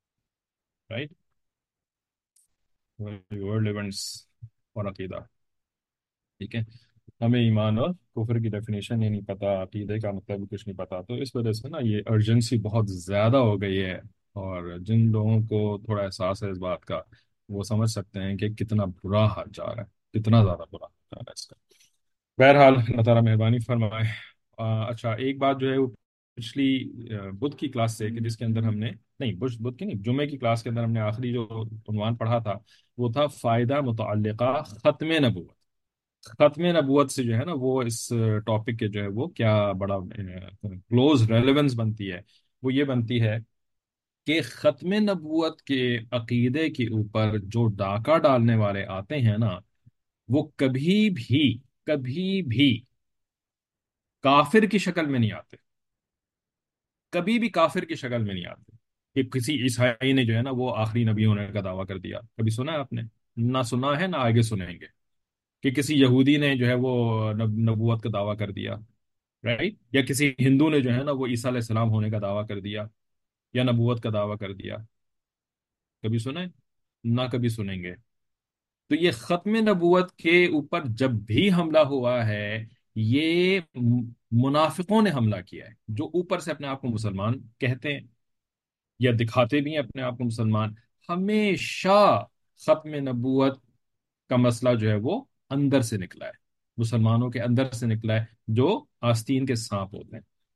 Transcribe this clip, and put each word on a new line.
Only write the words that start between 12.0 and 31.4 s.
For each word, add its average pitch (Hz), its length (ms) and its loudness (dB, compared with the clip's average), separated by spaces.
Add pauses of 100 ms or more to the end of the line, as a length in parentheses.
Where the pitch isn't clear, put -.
urgency 113 520 2
बहुत 104 360 -2
ज्यादा 101 440 2
हो 107 180 4
गई 95 180 -2
है। 92 240 -4 (360)
और 90 440 -8
जिन 113 320 4
लोगों 110 300 2
को 107 360 -2 (100)
थोड़ा 104 140 -2
एहसास 95 400 -4
है 101 100 -4
इस 92 60 -8
बात 90 260 -6
का, 90 120 -6 (520)
वो 101 160 -6
समझ 107 260 0
सकते 98 300 -8
हैं 98 160 -4
कि 107 180 -2
कितना 104 320 -2
बुरा 95 400 0
हाल 87 240 -4
जा 80 140 -12
रहा - 180 -8
है, - 60 -14 (260)
कितना 113 280 6
ज्यादा 87 220 2
बुरा - 220 -16
हाल - 60 -20 (200)
जा - 40 -14
रहा - 140 -16
है - 60 -20
इसका। - 200 -18 (800)
बहरहाल, 135 380 10
अल्लाह 117 280 2
ताला 117 180 6
मेहरबानी 113 380 4
फरमाए। 113 440 -2 (540)
आ, 110 260 -2
अच्छा, 113 320 -4
एक 135 220 -4
बात 139 200 2
जो 131 120 0
है 131 80 0
वो 135 80 4 (520)
पिछली, 135 300 -2 (460)
आ, 98 180 -8
बुध 135 260 -6
की 160 100 -6
क्लास 113 300 -2
से, 107 120 -4
कि 117 100 -8
जिसके 117 240 -6
अंदर 110 200 0
हमने, 110 260 -2 (300)
नहीं, 110 180 -4
बुध, 120 220 -4
बुध 120 180 -8
की 190 60 -10
नहीं, 190 140 -6
जुमे 127 280 -2
की 143 120 -10
क्लास 113 240 0
के - 80 -10
अंदर 117 140 -4
हमने 113 160 -2
आखिरी 110 320 -4
जो 120 120 -4 (440)